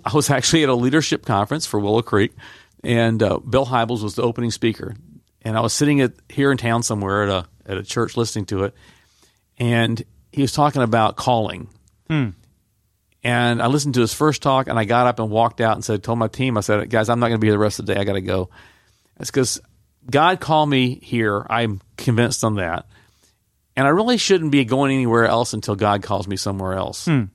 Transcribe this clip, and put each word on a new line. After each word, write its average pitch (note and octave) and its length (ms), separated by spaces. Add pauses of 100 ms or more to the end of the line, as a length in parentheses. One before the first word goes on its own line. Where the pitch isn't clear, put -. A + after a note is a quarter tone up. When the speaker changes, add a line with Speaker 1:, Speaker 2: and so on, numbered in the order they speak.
Speaker 1:
I - 80
was D3 160
actually C#3+ 360
at C#3 40
a B2+ 60
leadership C3 500
conference A#2 400
for - 140
Willow G#2 240
Creek, G#2+ 300 (500)
and, A#2 400
uh, G2 160
Bill B2+ 280
Hybels A#2 360
was G#2 140
the A#2+ 60
opening A#2 280
speaker, - 460 (460)
and A2 140
I A2+ 40
was A#2 120
sitting D3 280
at, B2 120 (160)
here C#3 220
in B2+ 80
town A#2 240
somewhere G2+ 400
at G2+ 60
a, F#2 180 (240)
at F#2+ 80
a G#2 60
church A#2 320
listening A2 300
to G2 180
it, - 100 (840)
and A#2 440 (300)
he C#3 100
was C3 100
talking C#3+ 300
about A2+ 340
calling. A2 520 (420)
Speaker 2:
Hmm. C#3 200 (920)
Speaker 1:
And A#2+ 380
I A#2 60
listened C#3 280
to B2 60
his A2+ 140
first D3+ 280
talk, C3+ 260
and A#2+ 100
I A2 60
got A#2+ 220
up A#2+ 120
and A2 120
walked A2+ 300
out A2 140
and G2 100
said, G#2+ 180
told A#2 160
my A2+ 100
team, B2+ 280
I G#2 40
said, G#2 300
"Guys, A2 180
I'm A#2 120
not A#2 80
gonna A#2 100
be A2 100
here G#2+ 60
the G2+ 40
rest G#2 200
of G2+ 80
the G2 80
day. G2+ 60
I G2 40
gotta G2 160
go." F#2+ 300 (720)
It's - 120
'cause - 280 (480)
God D#3+ 300
called D3+ 320
me B2+ 320
here. G#2+ 480
I'm A2 300 (160)
convinced A#2+ 480
on G#2+ 100
that. F2 320 (920)
And C3+ 100
I C#3+ 40
really A3 260
shouldn't E3 360
be C#3 120
going C3+ 300
anywhere A#2 320
else A#2 260
until G#2+ 220
God G2+ 300
calls G2 240
me G2 80
somewhere F#2+ 380
else. - 320
Speaker 2:
Hmm. C#3 180 (100)